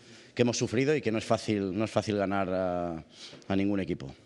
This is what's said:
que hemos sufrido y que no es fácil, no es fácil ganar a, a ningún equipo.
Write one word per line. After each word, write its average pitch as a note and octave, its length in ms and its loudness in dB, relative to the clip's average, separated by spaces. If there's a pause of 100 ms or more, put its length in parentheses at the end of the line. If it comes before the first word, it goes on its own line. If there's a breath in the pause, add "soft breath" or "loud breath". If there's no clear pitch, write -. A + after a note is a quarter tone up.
(340 loud breath)
que B2 80 2
hemos A#2+ 140 2
sufrido C3 380 2
y C#3 80 0
que A2 100 0
no A2 60 0
es G#2 60 -4
fácil, G2+ 520 0
no A2 80 0
es G#2+ 60 -4
fácil G#2 260 0
ganar G2 320 0
a, F2 560 -2 (440 loud breath)
a G2 80 2
ningún G2 240 4
equipo. F#2 340 -4 (120)